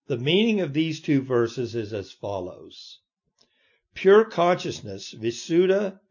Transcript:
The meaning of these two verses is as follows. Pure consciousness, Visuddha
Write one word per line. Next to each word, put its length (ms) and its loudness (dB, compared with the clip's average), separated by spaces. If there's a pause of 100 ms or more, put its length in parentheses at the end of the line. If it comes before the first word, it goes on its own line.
The 100 -4
meaning 440 2
of 120 -4
these 280 -2
two 200 2
verses 540 -2
is 180 -6
as 180 -8
follows. 880 -10 (960)
Pure 300 6
consciousness, 880 -4
Visuddha 840 0 (100)